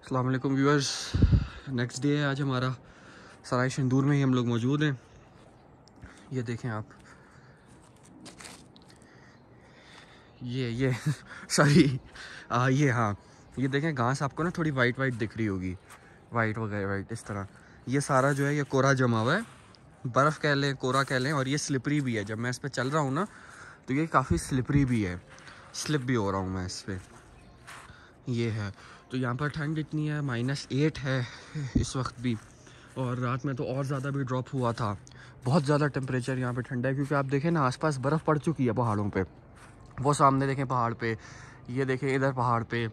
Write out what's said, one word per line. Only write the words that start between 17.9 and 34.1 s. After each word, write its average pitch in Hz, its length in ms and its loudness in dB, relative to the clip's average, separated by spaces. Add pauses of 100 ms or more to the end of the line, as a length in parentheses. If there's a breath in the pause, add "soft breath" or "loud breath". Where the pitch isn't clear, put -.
सारा 139 320 2
जो 139 120 0
है 143 100 0
ये 147 80 -2
कोरा 135 300 2
जमा 120 280 2
हुआ 127 140 2
है, 226 100 -2 (640 loud breath)
बर्फ़ 135 320 2
कह 151 140 0
लें, 139 220 0
कोरा 135 280 0
कह 135 140 -2
लें, 131 160 0
और 131 140 0
ये 139 100 0
slippery 143 440 0
भी 127 140 -2
है। 104 80 -2
जब 107 140 -6
मैं 120 120 -4
इस 123 80 -6
पे 139 120 -8
चल 127 200 -4
रहा 156 120 0
हूँ 135 120 0
ना 185 140 -2 (600 loud breath)
तो 135 60 0
ये 160 140 0
काफ़ी 160 300 2
slippery 139 480 2
भी 120 180 2
है, 90 180 -4 (520 loud breath)
Slip 151 280 -2
भी 127 140 0
हो 101 160 0
रहा 95 100 0
हूँ 92 80 -4
मैं 95 160 -4
इस - 160 -10
पे। 92 180 -8 (1300 loud breath)
ये 117 200 0
है, 104 460 -8 (160)
तो 131 60 -6
यहाँ 123 180 -2
पर 147 140 -4
ठंड 151 280 -4
इतनी 151 300 -4
है, 147 140 -4
माइनस 131 500 -2
एट 147 280 2
है 131 280 -2 (500 loud breath)
इस - 180 0
वक्त 127 260 -4
भी, 120 140 -2 (600 loud breath)
और 123 200 -4
रात 127 280 -2
में 139 100 -2
तो 143 80 -6
और 135 220 -2
ज़्यादा 135 240 -4
भी 139 140 -2